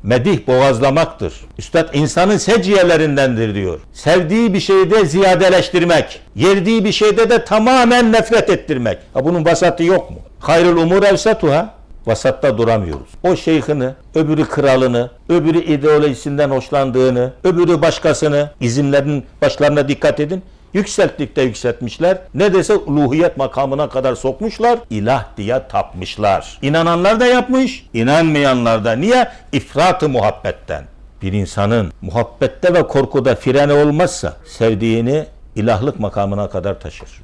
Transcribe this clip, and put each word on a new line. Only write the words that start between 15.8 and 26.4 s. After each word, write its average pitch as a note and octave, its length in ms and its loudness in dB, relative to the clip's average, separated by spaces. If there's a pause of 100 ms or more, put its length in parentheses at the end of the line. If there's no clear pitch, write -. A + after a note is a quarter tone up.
hoşlandığını, C3 840 0 (100)
öbürü F3 380 2
başkasını, D3 680 0 (120)
izimlerin C#3 640 0 (160)
başlarına D3 460 2
dikkat C#3 320 -2
edin. E3+ 240 -4 (300)
Yükselttikte F3+ 680 -2
yükseltmişler. B2+ 760 -2 (160)
Ne F#3 200 0
dese F#3+ 220 2
uluhiyet D3 640 0
makamına C3+ 520 -2
kadar C3 260 -2
sokmuşlar. A3+ 640 -2 (100)
İlah A2 360 -2 (120)
diye A#2+ 300 -4
tapmışlar. F#2+ 960 -4